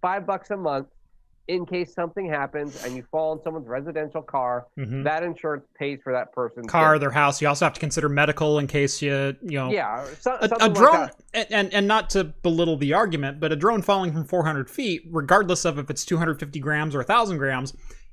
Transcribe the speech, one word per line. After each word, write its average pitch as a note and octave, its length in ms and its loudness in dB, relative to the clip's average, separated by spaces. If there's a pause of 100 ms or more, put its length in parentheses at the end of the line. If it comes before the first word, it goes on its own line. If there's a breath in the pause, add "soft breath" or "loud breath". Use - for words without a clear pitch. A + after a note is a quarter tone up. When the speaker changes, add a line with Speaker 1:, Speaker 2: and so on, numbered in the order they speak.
Speaker 1:
five F#3+ 240 -2
bucks F#3+ 240 -4
a G#3 80 -6
month C#3+ 300 -4 (600)
in F3+ 200 -4
case F3+ 260 -6
something F3 340 -4
happens D3 560 -6
and B2+ 120 -8
you B2+ 160 -10
fall D#3 220 -2
in D#3 100 -10
someone's D#3+ 240 -8
residential D3 560 -6
car. B2 420 -4 (120)
Speaker 2:
Mm-hmm. C3+ 260 -6
Speaker 1:
That D#3 200 -2
insurance D#3+ 420 -6 (120)
pays C#3+ 260 -6
for C3 100 -6
that B2 200 -4
person's A#2+ 340 -6
Speaker 2:
Car, D#3 280 6
Speaker 1:
death. D3 60 0
Speaker 2:
their C#3 100 -2
house. C#3+ 320 2
You D3 40 4
also C#3+ 180 2
have D3+ 80 2
to - 60 -12
consider D3+ 300 0
medical D3 500 2
in C#3+ 60 0
case C#3+ 380 0
you, C#3 400 0
you F3+ 160 -8
know. C3 120 -2
Speaker 1:
Yeah, B2+ 320 -2 (160)
so-, B3+ 120 0 (100)
Speaker 2:
A, A3+ 40 2
a G3 40 4
Speaker 1:
something A3+ 180 4
like G3+ 100 2
Speaker 2:
drone, C#4 160 10
Speaker 1:
that. - 220 0 (200)
Speaker 2:
and, A3 160 -2
and, G3+ 240 2
and G3+ 120 4
not G#3+ 240 2
to F#3+ 120 2
belittle E3 540 0
the C#3+ 160 0
argument, D#3 460 0
but D#3 120 0
a D#3+ 40 0
drone G3 280 2
falling F#3+ 300 2
from D#3 120 -2
four F3 180 0
hundred D3 260 -2
feet, G#3+ 420 -4
regardless E3+ 520 2
of D3+ 140 -2
if C#3 140 -6
it's - 120 -6
two E3+ 140 0
hundred D#3+ 220 0
fifty D3 200 -10
grams D3+ 360 -2
or C3+ 60 -2
a - 40 -2
thousand G#3 320 2
grams, C3+ 380 -2 (380 soft breath)